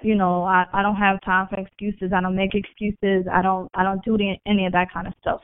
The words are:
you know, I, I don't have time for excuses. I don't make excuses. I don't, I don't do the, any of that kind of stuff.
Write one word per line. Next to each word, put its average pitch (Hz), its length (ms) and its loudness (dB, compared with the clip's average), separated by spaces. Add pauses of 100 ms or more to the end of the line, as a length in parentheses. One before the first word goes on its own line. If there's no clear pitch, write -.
you 214 120 2
know, 180 300 2
I, 180 280 4
I 196 100 0
don't 208 140 2
have 196 260 2
time 190 260 0
for 196 100 -6
excuses. 196 560 -6
I 185 60 2
don't 185 160 -2
make 190 180 0
excuses. 196 760 -2
I 180 80 4
don't, 185 340 0
I 185 80 0
don't 190 220 -2
do 220 140 0
the, 196 180 -2 (100)
any 202 200 2
of 180 60 -2
that 180 200 0
kind 185 140 -10
of 185 140 -10
stuff. - 240 -4